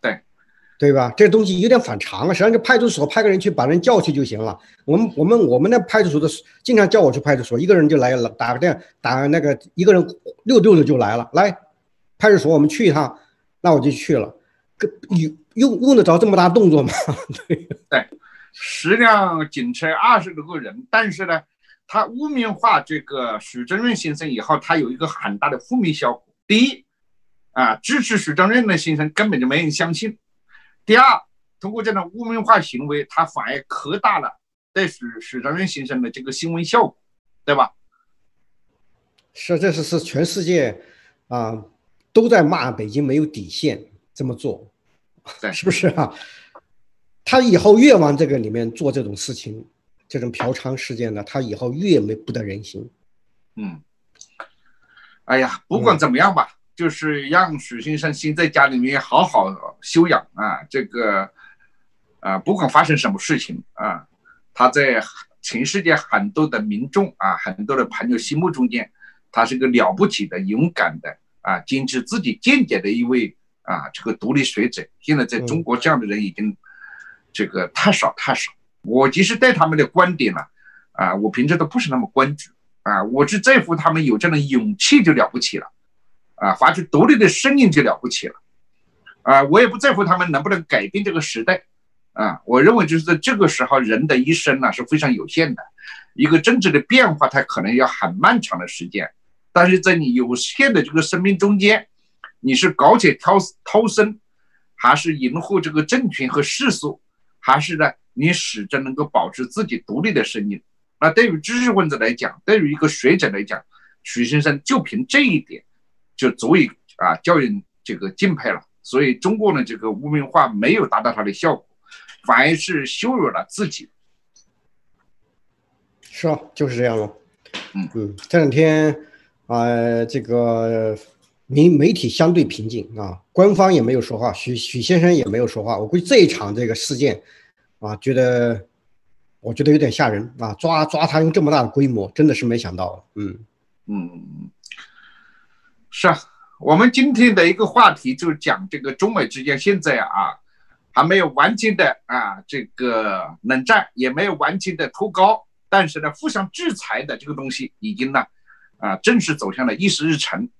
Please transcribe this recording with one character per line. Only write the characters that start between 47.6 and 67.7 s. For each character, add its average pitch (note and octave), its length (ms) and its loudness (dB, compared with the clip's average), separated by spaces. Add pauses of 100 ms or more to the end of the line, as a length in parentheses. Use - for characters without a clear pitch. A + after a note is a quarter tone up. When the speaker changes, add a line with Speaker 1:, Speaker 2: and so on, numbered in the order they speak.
Speaker 2:
越 C4+ 160 8
往 D3+ 200 4
这 D3 120 2
个 C3+ 100 0
里 A2 140 -4
面 A#2 220 -4
做 C#3 200 -4
这 C3+ 100 -4
种 G2+ 140 -8
事 - 160 -10
情， A2 320 -14 (420)
这 C3+ 140 -8
种 A#2+ 100 -6
嫖 A#2+ 220 -4
娼 C3 240 -6
事 - 180 -10
件 A2 200 -6
呢， G2+ 100 -8
他 C#3 160 -8
以 A2+ 140 -6
后 B2 180 -8
越 E3 260 2
没， G#2+ 160 -2
不 - 160 -16
得 A#2 140 -6
人 G2+ 180 -10
心。 - 240 -16 (680)
Speaker 1:
嗯。 D3+ 240 -12 (1400)
哎 B2+ 140 0
呀， C3 280 -4
不 G3 140 -2
管 G3 180 2
怎 C#3+ 120 0
么 B2 80 0
样 F#3+ 160 2
吧， C#3+ 80 0
Speaker 2:
嗯。 - 180 -8 (160)
Speaker 1:
就 E3 140 -2
是 D3 380 -6
让 E3 280 0
许 A#2+ 240 -14
先 D3+ 160 -6
生 D3+ 160 -4
先 D3+ 220 -6
在 D#3+ 140 -2
家 C#3+ 180 2
里 C3+ 100 -2
面 C3 240 0
好 - 220 0
好 - 240 0 (340)
休 E3 280 2
养 C3+ 120 2 (140)
啊， F#2 340 -6
这 C3 180 -6
个， G#2 440 -4 (880)
啊， F#2+ 180 -6
不 F#2+ 160 -4
管 F#3 160 -2
发 D3+ 140 4
生 D3+ 140 2
什 C3+ 120 -2
么 G2 80 -4
事 C3+ 220 -4
情 - 240 -12 (120)
啊， G2 300 -8 (480)
他 B2+ 160 2
在 B2+ 320 2 (400)
全 B2 240 -6
世 F#3+ 160 -2
界 E3 140 2
很 G#2 360 -2
多 D#3 180 0
的 A#2 120 -4
民 G#2+ 300 -6
众 G3+ 280 -2
啊， F#2 180 -2
很 G2 280 -8
多 C3+ 120 -4